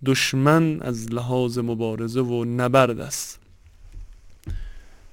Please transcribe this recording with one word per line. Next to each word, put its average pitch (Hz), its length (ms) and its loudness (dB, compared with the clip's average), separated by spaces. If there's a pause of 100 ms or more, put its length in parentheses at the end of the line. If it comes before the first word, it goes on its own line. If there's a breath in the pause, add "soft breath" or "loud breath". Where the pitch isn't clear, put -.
دشمن 147 760 4
از 113 300 -6
لحاظ 123 460 -2
مبارزه 117 640 -2
و 120 240 0
نبرد 123 560 4
است. - 400 -10 (1700 loud breath)